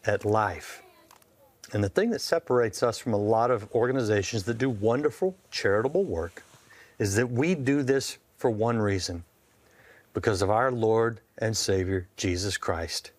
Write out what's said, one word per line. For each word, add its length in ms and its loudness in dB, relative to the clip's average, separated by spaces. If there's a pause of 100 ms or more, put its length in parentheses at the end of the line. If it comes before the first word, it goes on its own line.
at 200 0
life. 580 -2 (880)
And 100 2
the 60 0
thing 220 0
that 100 -4
separates 640 0
us 160 0
from 160 -2
a 20 2
lot 360 2
of 200 -4
organizations 680 0
that 160 -4
do 100 0
wonderful 680 0 (160)
charitable 500 2
work 400 -4 (560)
is 160 -2
that 160 2
we 240 2
do 300 0
this 340 0 (180)
for 140 0
one 280 0
reason, 440 -2 (920)
because 300 2
of 80 2
our 220 4
Lord 480 2 (180)
and 180 -2
Savior, 600 0
Jesus 400 -2
Christ. 640 -6